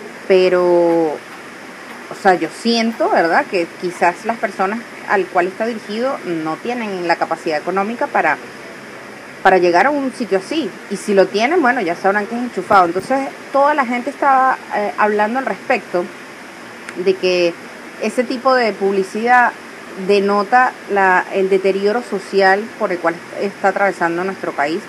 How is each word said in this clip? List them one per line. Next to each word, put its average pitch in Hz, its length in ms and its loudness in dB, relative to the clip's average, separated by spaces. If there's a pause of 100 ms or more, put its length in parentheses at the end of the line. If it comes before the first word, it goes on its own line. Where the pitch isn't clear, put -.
(280)
pero, 185 340 6
o - 1600 0
sea, 190 120 6
yo 165 160 -2
siento, 233 580 0
¿verdad?, 208 420 4
que 175 160 0 (140)
quizás 175 460 0
las 226 100 -4
personas 208 420 -2 (300)
al 190 180 2
cual 180 220 0
está 220 180 -4
dirigido 233 580 -4
no 160 320 -4
tienen 208 520 -6
la 170 80 4
capacidad 160 420 -2
económica 196 480 -2
para, 165 300 0 (1040)
para 185 160 6
llegar 175 280 4
a 285 40 2
un 277 220 -2
sitio 196 260 -2
así, 269 320 -4 (200)
y 202 60 -6
si 208 180 -2
lo 185 120 6
tienen, 240 340 2
bueno, 247 200 2
ya 175 160 -2
sabrán 202 300 0
que 226 100 -6
es 240 60 -4
enchufado. 202 420 4
Entonces, 185 340 -2 (340)
toda 285 220 4
la 285 120 2
gente 247 240 -4
estaba, 262 460 4 (200)
eh, 208 220 -2
hablando 214 420 2
al 269 60 -4
respecto 202 580 -2 (1000)
de 190 100 4
que 180 380 2 (500)
ese 226 220 0
tipo 262 300 0
de 233 180 2
publicidad 202 800 2 (540)
denota 202 680 4 (180)
la, 190 420 4
el 190 160 0
deterioro 196 540 2
social 196 640 2 (140)
por 196 140 -2
el 175 60 -4
cual 170 160 0 (260)
está 202 280 -2
atravesando 185 560 0
nuestro 185 280 -6
país, 151 360 -2